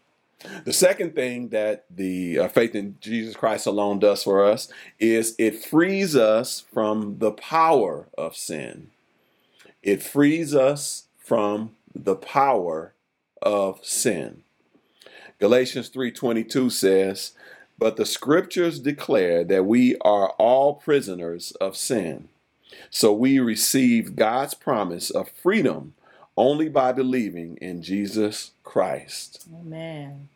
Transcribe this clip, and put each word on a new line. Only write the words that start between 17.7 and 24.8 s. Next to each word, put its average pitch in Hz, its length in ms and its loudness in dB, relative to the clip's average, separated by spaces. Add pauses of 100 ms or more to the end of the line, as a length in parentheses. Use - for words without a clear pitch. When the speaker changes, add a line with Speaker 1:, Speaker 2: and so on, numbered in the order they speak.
Speaker 1:
"But 110 180 0
the 107 100 -2
scriptures 170 720 0
declare 113 680 0
that 92 200 2
we 123 360 4
are 101 300 4
all 135 420 4
prisoners 92 760 -4 (100)
of 95 160 -4
sin. 92 500 -4 (640)
So 107 240 4
we 131 260 4
receive 117 760 2
God's 120 380 0
promise 98 540 -4